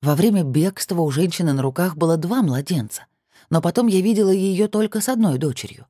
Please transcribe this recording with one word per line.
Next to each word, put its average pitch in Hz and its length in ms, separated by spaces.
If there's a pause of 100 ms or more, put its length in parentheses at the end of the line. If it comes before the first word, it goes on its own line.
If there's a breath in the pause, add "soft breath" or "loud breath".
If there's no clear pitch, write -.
Во 147 120
время 196 280
бегства 165 580
у 156 100
женщины 160 420
на 135 100
руках 156 340
было 165 200
два 180 260
младенца, 139 640 (420 soft breath)
но 165 120
потом 175 260
я 190 140
видела 202 300
её 190 380
только 214 320
с - 80
одной 220 300
дочерью. 131 520